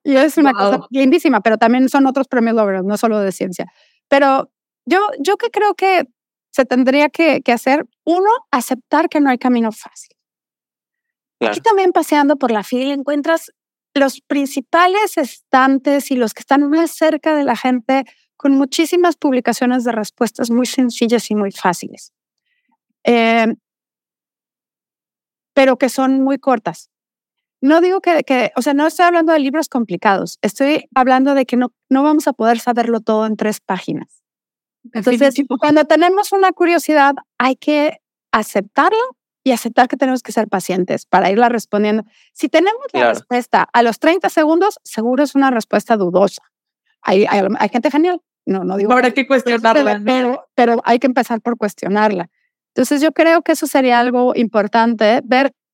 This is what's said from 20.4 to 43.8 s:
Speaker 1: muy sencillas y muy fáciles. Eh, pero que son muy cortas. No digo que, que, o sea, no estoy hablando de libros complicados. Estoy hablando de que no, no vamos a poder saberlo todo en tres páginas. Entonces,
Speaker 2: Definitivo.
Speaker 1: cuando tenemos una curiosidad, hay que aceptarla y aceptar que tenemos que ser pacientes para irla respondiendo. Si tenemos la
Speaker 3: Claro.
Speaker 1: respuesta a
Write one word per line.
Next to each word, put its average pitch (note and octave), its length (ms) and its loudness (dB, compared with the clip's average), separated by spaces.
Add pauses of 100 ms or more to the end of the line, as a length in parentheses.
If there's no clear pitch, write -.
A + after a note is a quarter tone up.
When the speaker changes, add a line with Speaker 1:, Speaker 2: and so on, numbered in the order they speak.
Speaker 1:
muy A#3+ 160 0
sencillas A#3 640 -2
y G#3+ 40 -2
muy G3+ 180 -2
fáciles. - 600 -6 (920)
Eh, A3+ 420 2 (2000)
pero C4 240 4
que C4 100 0
son C4+ 340 0
muy C4+ 160 -2
cortas. A3+ 520 -4 (680)
No D4+ 200 2
digo F#4 200 0
que, D#4+ 240 0
que, B3+ 320 -2
o B3+ 60 -2
sea, C#4+ 120 -2
no D4 120 2
estoy E4 200 0
hablando E4+ 260 2
de D#4+ 60 2
libros C#4 300 -2
complicados. F#3+ 760 -2
Estoy C#4 520 -2
hablando C4 400 2
de C4+ 120 0
que B3+ 100 -4
no, B3 160 -2 (160)
no C4+ 140 2
vamos D4+ 240 2
a C#4+ 60 0
poder A#3 260 0
saberlo A#3 420 -2
todo A3 260 -2
en G#3+ 100 -4
tres G#3+ 240 -4
páginas. - 600 -8 (720)
Entonces, A3+ 280 0
Speaker 2:
Definitivo. C#4 380 0
Speaker 1:
cuando D4+ 260 2
tenemos F4 480 2
una F#4+ 200 2
curiosidad, D4+ 600 2 (240)
hay C4 160 0
que D4+ 440 -2 (340)
aceptarla A#3+ 680 0 (460)
y C4 80 2
aceptar A#3+ 340 0
que C#4 100 -6
tenemos C4 280 -2
que - 80 -12
ser G#3+ 160 -2
pacientes F3+ 580 -4
para F#3 240 2
irla A#3 180 2
respondiendo. G#3+ 540 -2 (300)
Si - 160 -6
tenemos G4 320 0 (120)
la - 80 -2
Speaker 3:
Claro. A#3 140 2
Speaker 1:
respuesta A#3 580 -2
a A#3+ 120 4